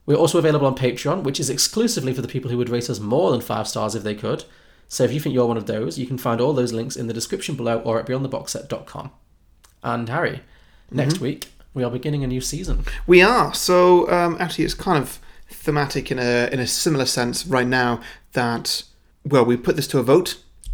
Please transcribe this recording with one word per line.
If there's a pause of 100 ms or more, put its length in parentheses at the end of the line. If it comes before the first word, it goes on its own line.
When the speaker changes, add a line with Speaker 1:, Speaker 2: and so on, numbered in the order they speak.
Speaker 1:
We're
also
available
on
Patreon,
which
is
exclusively
for
the
people
who
would
rate
us
more
than
five
stars
if
they
could. (420)
So
if
you
think
you're
one
of
those,
you
can
find
all
those
links
in
the
description
below
or
at
beyond
the
box
set
dot
com. (720)
And
Harry, (480)
next
Speaker 2:
Mm-hmm.
Speaker 1:
week (260)
we
are
beginning
a
new
season. (240)
Speaker 2:
We
are.
So,
um,
actually,
it's
kind
of (300)
thematic
in
a,
in
a
similar
sense
right
now (320)
that, (400)
well,
we
put
this
to
a
vote (300)